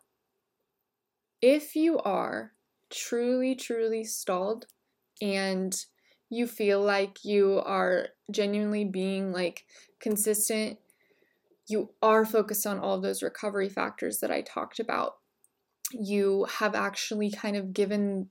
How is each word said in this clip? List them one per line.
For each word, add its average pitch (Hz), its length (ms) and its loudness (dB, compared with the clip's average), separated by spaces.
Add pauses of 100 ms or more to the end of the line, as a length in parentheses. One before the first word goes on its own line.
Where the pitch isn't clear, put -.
(1400)
if 294 340 6
you 311 220 4
are - 540 -2 (360)
truly, 254 640 0
truly 226 480 -2
stalled 208 640 -4 (560)
and 190 560 -2 (540)
you 240 160 -2
feel 202 340 2
like 196 460 0
you 196 360 4
are 185 460 0 (220)
genuinely 208 560 0
being, 190 460 -2
like, 180 340 -4 (340)
consistent, 214 800 0 (880)
you 214 240 -2 (100)
are 220 240 6
focused 214 420 0
on 196 120 -2
all 196 160 0
of 190 80 -2
those 196 200 -2
recovery 196 460 -4
factors - 520 -4
that - 100 -2
I - 100 0
talked - 400 -8
about, - 360 -2 (760)
you 196 580 2
have 208 240 0
actually 202 560 -2
kind 208 260 -4
of 190 180 -4
given 196 560 0